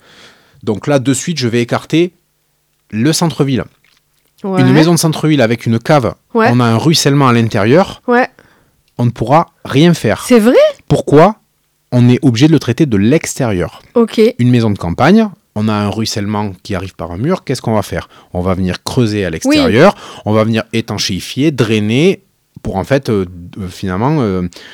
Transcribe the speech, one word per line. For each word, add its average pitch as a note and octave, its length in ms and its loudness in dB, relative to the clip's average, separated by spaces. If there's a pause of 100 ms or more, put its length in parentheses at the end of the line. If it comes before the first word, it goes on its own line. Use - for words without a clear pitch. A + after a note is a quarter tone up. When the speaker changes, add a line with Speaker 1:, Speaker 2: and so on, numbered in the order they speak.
(640)
Speaker 1:
Donc - 240 -6
là, D3 120 2
de C3 140 -2
suite, D#3 260 -6
je B2+ 100 -2
vais A#2 120 0
écarter D3+ 520 -2 (800)
le A#2 220 0
centre-ville. C#3 520 -2 (800)
Speaker 2:
Ouais. F#3+ 180 -2
Speaker 1:
Une B2+ 120 4
maison D#3 200 4
de E3 60 2
centre-ville D#3 420 0
avec A#2 240 0
une A2+ 140 0
cave, C3 360 0 (200)
Speaker 2:
Ouais. A3+ 180 2
Speaker 1:
on B2 80 2
a A#2+ 40 2
un A2+ 120 2
ruissellement C#3+ 520 2
à A#2+ 40 4
l'intérieur, A#2 760 0
Speaker 2:
Ouais. B3 220 2 (720)
Speaker 1:
on B2 80 0
ne A#2+ 40 0
pourra C3+ 360 0 (180)
rien D#3+ 300 2
faire. G#2 340 -2
Speaker 2:
C'est B3 100 6
vrai ? A3+ 160 2 (320)
Speaker 1:
Pourquoi ? D#3+ 500 2 (560)
On A#2+ 180 4
est B2 120 4
obligé C3 260 2
de E3 40 4
le D3 60 4
traiter B2+ 260 -2
de A#2 140 -2
l'extérieur. G#2+ 840 -2 (140)
Speaker 2:
Ok. A#3 260 0 (180)
Speaker 1:
Une B2 120 2
maison A2+ 200 2
de G2 60 -2
campagne, D#3 520 2 (260)
on G#2+ 140 -2
a A2 40 0
un G#2 160 -2
ruissellement G#2 640 -4 (100)
qui G2+ 120 -10
arrive F#2 200 -8
par E2+ 180 -12
un E2+ 60 -10
mur, E3 260 -4
qu'est-ce - 180 -6
qu'on A2+ 120 -2
va G#2 80 0
faire ? - 260 -8 (240)
On F2+ 80 -6
va F#2 140 -2
venir F2+ 280 -4
creuser G#2+ 420 -2
à F2 40 -4
Speaker 2:
Oui. D#2+ 40 -6
Speaker 1:
l'extérieur, A#3 600 2 (300)
on G#2 80 -2
va A2 120 2
venir A2+ 280 -2
étanchéifier, A2 800 -4
drainer, A#2+ 680 0 (420)
pour F#2+ 140 -6
en F#2 80 -2
fait, C#3 260 -2
euh, G2 160 -2 (340)
euh, F#2 80 -10
finalement, G2+ 520 -4
euh, F#2+ 220 -2 (320)